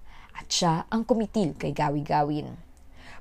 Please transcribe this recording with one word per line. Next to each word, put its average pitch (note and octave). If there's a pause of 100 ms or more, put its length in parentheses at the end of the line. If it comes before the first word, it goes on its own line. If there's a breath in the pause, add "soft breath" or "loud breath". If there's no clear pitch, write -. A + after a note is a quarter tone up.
(320 soft breath)
at -
siya E3+
ang A3+
kumitil G#3+
kay D3
Gawi-Gawin. D3 (640 loud breath)